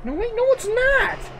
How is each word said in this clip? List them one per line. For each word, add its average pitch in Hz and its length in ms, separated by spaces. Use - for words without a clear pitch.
No, 240 100
wait, 392 220
no, 466 160
it's 480 160
not. 494 520